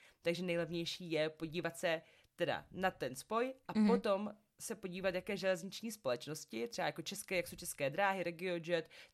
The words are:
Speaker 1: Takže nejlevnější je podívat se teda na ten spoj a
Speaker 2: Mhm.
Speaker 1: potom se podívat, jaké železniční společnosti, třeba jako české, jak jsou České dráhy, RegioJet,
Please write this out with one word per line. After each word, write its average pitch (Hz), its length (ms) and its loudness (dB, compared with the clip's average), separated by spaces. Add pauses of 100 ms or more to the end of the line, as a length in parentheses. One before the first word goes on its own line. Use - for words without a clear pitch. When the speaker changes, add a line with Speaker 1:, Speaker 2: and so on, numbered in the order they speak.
(220)
Speaker 1:
Takže 170 220 0
nejlevnější 170 640 -2
je 156 200 4
podívat 165 460 -4
se 165 260 0 (340)
teda 135 340 0
na 185 200 0
ten 127 260 -4
spoj 247 380 -2 (140)
a 185 100 0
Speaker 2:
Mhm. 214 80 8
Speaker 1:
potom 208 440 4 (300)
se - 140 -6
podívat, 190 400 -2
jaké 185 220 -2
železniční 190 560 0
společnosti, 156 760 -4
třeba 175 180 -2
jako 151 160 -2
české, - 340 -4
jak 170 120 2
jsou 175 80 -12
České 143 340 -2
dráhy, 190 320 2
RegioJet, 170 640 -2 (260)